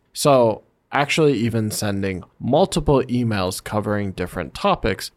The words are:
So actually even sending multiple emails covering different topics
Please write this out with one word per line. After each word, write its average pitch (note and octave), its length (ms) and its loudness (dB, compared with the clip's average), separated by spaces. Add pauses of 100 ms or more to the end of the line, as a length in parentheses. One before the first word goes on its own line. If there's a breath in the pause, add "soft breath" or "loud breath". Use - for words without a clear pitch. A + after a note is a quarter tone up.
(120)
So B2+ 500 2 (300)
actually D3 400 2
even A2+ 380 0
sending G2 520 -4 (160)
multiple D3 680 2
emails A2+ 600 -2
covering G#2 480 -2
different F2+ 400 -6
topics - 640 -2